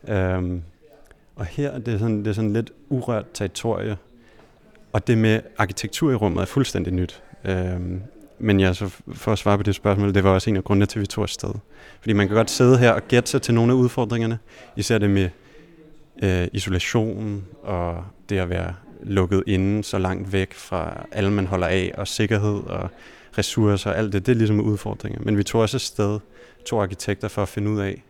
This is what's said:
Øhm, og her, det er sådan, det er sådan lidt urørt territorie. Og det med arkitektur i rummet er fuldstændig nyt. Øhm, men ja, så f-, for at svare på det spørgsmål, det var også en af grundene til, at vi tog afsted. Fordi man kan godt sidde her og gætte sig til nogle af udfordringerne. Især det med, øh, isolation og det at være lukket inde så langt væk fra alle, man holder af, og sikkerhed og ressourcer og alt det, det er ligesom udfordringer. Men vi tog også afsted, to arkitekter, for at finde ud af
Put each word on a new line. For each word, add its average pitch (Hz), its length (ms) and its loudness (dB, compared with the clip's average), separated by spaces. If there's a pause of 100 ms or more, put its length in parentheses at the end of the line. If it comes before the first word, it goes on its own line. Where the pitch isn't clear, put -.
Øhm, 92 540 0 (720)
og 101 100 -8
her, 139 340 -6
det 113 140 -4
er 104 40 -2
sådan, 110 220 0
det 104 80 -4
er 107 60 0
sådan 107 200 0
lidt 113 180 -2 (180)
urørt 120 440 -2
territorie. 107 640 -4 (960)
Og - 140 -2
det 117 100 4
med 110 220 4 (180)
arkitektur 110 540 -2
i 127 40 2
rummet 92 260 0
er 95 40 0
fuldstændig 95 480 -2
nyt. 90 300 -2 (220)
Øhm, 90 560 -4 (380)
men 104 200 4
ja, 92 140 6
så 101 120 -4
f-, - 280 -12
for - 180 -4
at 101 60 2
svare 101 200 2
på 101 60 -2
det 101 120 2
spørgsmål, 101 380 2
det 98 100 4
var 98 60 6
også 95 200 2
en 104 80 2
af 95 60 -2
grundene 101 220 4
til, - 140 -6
at - 20 -2
vi 98 60 -2
tog - 160 -4
afsted. - 260 -6 (520)
Fordi 110 120 0
man 101 140 4
kan 104 100 0
godt 113 120 4
sidde 127 280 6
her 120 140 6
og - 160 2
gætte 123 220 2
sig 131 120 0
til 120 120 0
nogle 117 200 4
af 131 40 4
udfordringerne. 117 640 0 (360)
Især 113 220 2
det 101 120 4
med, 98 200 2 (960)
øh, 90 300 2
isolation 104 920 -2 (180)
og 85 400 -4 (260)
det 101 100 0
at 87 100 -2
være 87 240 -4 (300)
lukket 95 440 2
inde 101 360 2
så - 140 -4
langt 92 360 -2
væk 95 200 -2
fra - 580 -8
alle, 101 200 0
man 98 160 0
holder 90 200 0
af, 92 300 0
og 98 100 -6
sikkerhed 104 560 0
og 90 260 -6 (480)
ressourcer 104 520 2
og 82 80 -2
alt 107 160 -2
det, 95 120 -2
det 127 60 2
er 123 40 6
ligesom 107 240 4
udfordringer. 104 600 -4
Men 110 160 0
vi 101 60 2
tog 113 180 0
også 110 160 0
afsted, 104 420 -2 (460)
to 113 160 0
arkitekter, 98 460 -4
for 104 140 -4
at 95 60 0
finde 104 240 -4
ud 104 80 -2
af 98 300 -6